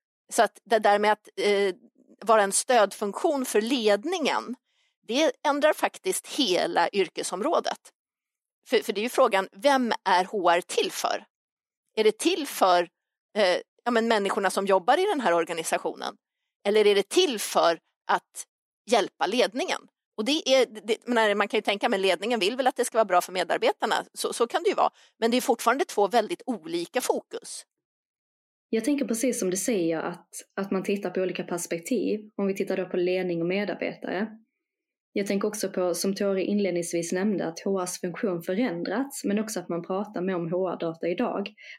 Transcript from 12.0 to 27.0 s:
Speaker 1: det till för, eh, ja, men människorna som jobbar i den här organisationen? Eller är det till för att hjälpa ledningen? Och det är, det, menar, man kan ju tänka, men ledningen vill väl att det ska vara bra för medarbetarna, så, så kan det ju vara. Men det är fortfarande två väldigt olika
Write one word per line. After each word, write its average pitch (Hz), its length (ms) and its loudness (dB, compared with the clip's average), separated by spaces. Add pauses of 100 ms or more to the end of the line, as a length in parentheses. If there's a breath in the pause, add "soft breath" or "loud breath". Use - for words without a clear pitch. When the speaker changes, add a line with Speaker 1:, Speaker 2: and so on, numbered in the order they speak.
Speaker 1:
det 214 140 4
till 330 300 0
för, 180 420 4 (480)
eh, 185 200 4 (260)
ja, 240 80 -2
men 226 160 2
människorna 202 420 2
som 196 160 -2
jobbar 190 320 4
i 370 80 2
den 381 160 0
här 175 120 2
organisationen? 170 840 -4 (500)
Eller 208 220 6
är 202 80 6
det 196 140 2
till 320 300 2
för 170 400 2 (280)
att - 380 -4 (400)
hjälpa 190 420 2
ledningen? 233 600 0 (320)
Och 220 60 -4
det 277 240 0
är, 262 160 6
det, 214 420 -6
menar, 220 280 4
man 208 120 2
kan 220 100 -2
ju 208 40 0
tänka, 208 280 0
men 190 120 0
ledningen 196 380 0
vill 214 180 0
väl 262 100 0
att 254 80 2
det 240 100 -2
ska - 120 -6
vara 220 80 4
bra 185 160 2
för 185 100 -4
medarbetarna, 185 640 -2 (180)
så, - 200 -6
så 233 140 0
kan 320 160 -4
det 415 60 0
ju 330 60 0
vara. - 140 2 (300 soft breath)
Men 233 120 2
det 247 60 2
är 247 40 0
fortfarande 254 440 0
två 202 220 0
väldigt 202 380 0
olika 170 560 -6